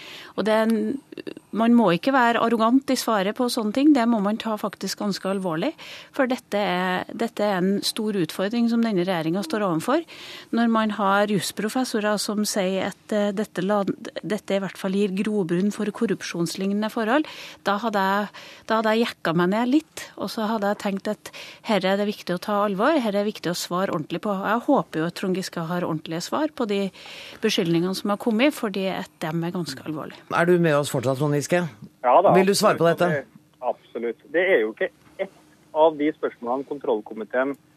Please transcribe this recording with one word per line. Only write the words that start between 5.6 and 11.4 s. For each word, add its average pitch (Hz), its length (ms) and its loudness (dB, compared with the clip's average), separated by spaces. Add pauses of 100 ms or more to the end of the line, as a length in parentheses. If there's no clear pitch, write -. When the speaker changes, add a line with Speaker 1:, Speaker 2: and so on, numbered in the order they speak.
Speaker 1:
For 254 160 2
dette 208 320 -4
er, 185 480 0
dette 226 320 -4
er 202 160 2
en 190 240 2
stor 214 320 -2
utfordring 208 560 0
som 233 160 2
denne 190 160 2
regjeringen 175 400 0
står 208 240 -2
overfor. 214 400 0 (480)
Når 233 160 2
man 220 240 2
har 208 400 2
jusprofessorer 208 880 -2